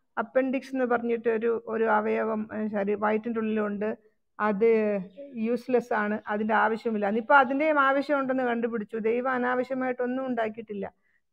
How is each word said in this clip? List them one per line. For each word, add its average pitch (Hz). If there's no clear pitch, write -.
appendix 262
എന്ന് 254
പറഞ്ഞിട്ട് 233
ഒരു, 233
ഒരു 220
അവയവം, 220
ഏ, 214
ശരീ-, 202
വയറ്റിൻ്റെ 220
ഉള്ളിലുണ്ട്, 214
അത് 214
useless 233
ആണ്, 214
അതിന്റെ 214
ആവശ്യമില്ല. 214
അതിപ്പോ 220
അതിന്റെയും 277
ആവശ്യമുണ്ടെന്ന് 269
കണ്ടുപിടിച്ചു. 233
ദൈവം 240
അനാവശ്യമായിട്ടൊന്നും 254
ഉണ്ടാക്കിയിട്ടില്ല. 220